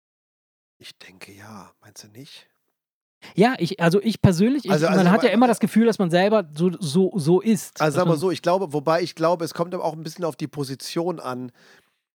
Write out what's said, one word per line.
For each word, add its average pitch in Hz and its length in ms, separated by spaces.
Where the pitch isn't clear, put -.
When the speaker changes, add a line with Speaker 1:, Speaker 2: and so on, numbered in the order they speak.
Speaker 1:
Ich - 200
denke 92 360
ja, 101 380
meinst 107 220
du 113 60
nicht? 120 400
Speaker 2:
Ja, 233 220
ich, - 220
also 170 220
ich 220 200
persönlich, 208 440
ich, - 60
Speaker 1:
Also, 151 160
also 185 100
Speaker 2:
man 185 100
Speaker 1:
ich 175 60
Speaker 2:
hat 226 100
ja 240 60
Speaker 1:
mein 190 60
Speaker 2:
immer 240 120
das 233 140
Gefühl, 220 240
dass 226 120
man 175 140
selber 190 420
so, 175 240
so, 180 400
so 170 220
ist. - 400
Speaker 1:
Also 151 160
Speaker 2:
Dass 175 60
Speaker 1:
sag 180 40
mal 170 60
Speaker 2:
man 156 80
Speaker 1:
so, 180 120
ich 147 100
glaube, 175 320
wobei 160 280
ich 165 140
glaube, 165 300
es - 80
kommt 175 200
aber - 120
auch 160 80
ein 160 100
bisschen 160 220
auf 156 100
die 151 120
Position 147 760
an, 127 300